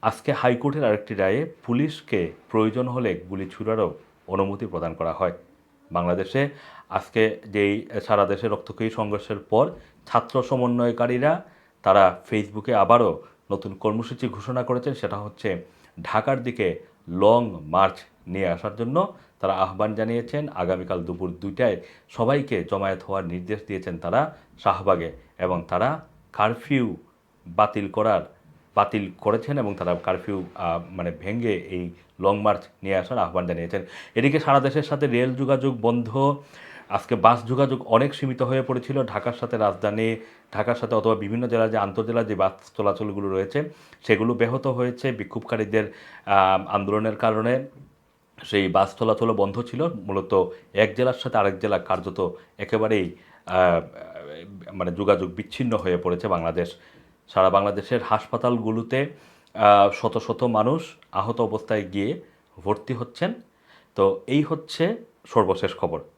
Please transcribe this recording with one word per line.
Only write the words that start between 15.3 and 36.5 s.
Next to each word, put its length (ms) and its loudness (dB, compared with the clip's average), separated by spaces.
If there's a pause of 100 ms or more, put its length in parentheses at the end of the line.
ঢাকার 400 0
দিকে 380 -2 (280)
লং 540 4
মার্চ 320 2 (320)
নিয়ে 220 -2
আসার 280 -4
জন্য 380 -2 (260)
তারা 120 0
আহ্বান 420 0
জানিয়েছেন। 540 -4
আগামীকাল 560 -2
দুপুর 260 -6
দুইটায় 500 -2 (280)
সবাইকে 560 0
জমায়েত 380 -2
হওয়ার 220 -4
নির্দেশ 420 -6
দিয়েছেন 320 -8
তারা 380 0 (220)
শাহবাগে 540 2 (260)
এবং 300 -2
তারা 320 0 (320)
কারফিউ 640 0 (500)
বাতিল 440 2
করার, 320 2 (520)
বাতিল 440 2
করেছেন 400 0
এবং 160 -2
তারা 200 0
কারফিউ, 500 -4 (100)
আহ, 260 -4 (100)
মানে 200 -6 (100)
ভেঙে 320 -4
এই 380 -6 (300)
লং 200 2
মার্চ 200 2 (220)
নিয়ে 140 -2
আসার 220 -2
আহ্বান 280 0
জানিয়েছেন। 380 -4 (300)
এদিকে 260 2
সারা 200 4
দেশের 220 0
সাথে 240 -2
রেল 280 0
যোগাযোগ 460 0
বন্ধ, 560 0 (520)